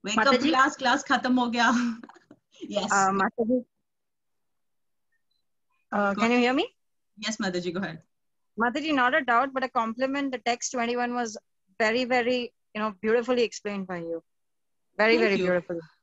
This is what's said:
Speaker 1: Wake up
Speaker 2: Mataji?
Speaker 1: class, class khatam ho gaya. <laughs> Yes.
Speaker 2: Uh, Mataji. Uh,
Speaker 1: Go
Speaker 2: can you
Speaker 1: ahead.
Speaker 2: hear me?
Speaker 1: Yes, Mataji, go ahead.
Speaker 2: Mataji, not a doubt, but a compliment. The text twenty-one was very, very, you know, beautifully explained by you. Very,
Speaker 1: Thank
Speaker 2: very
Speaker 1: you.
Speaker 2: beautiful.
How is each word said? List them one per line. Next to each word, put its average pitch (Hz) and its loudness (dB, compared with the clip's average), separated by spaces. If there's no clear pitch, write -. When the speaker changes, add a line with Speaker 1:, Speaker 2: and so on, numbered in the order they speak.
Speaker 1:
Wake 214 -2
up 220 4
Speaker 2:
Mataji? 254 4
Speaker 1:
class, 285 4
class 262 0
khatam 254 2
ho 240 0
gaya. 233 2
<laughs> 233 0
Yes. 202 -4
Speaker 2:
Uh, 190 2
Mataji. 220 -2
Uh, 202 0
Speaker 1:
Go 202 -2
Speaker 2:
can 233 2
you 247 4
Speaker 1:
ahead. 247 4
Speaker 2:
hear 254 2
me? 359 0
Speaker 1:
Yes, 214 -6
Mataji, 180 -4
go 185 -4
ahead. 160 -8
Speaker 2:
Mataji, 262 -2
not 254 2
a 311 2
doubt, 247 0
but 254 -2
a 254 -4
compliment. 262 -2
The 254 -8
text 240 -4
twenty-one 240 -2
was 233 -6
very, 233 2
very, 247 0
you 214 -6
know, 214 -4
beautifully 240 2
explained 202 -6
by 180 -8
you. 165 -8
Very, 220 4
Speaker 1:
Thank 233 4
Speaker 2:
very 202 4
Speaker 1:
you. 185 0
Speaker 2:
beautiful. 175 -2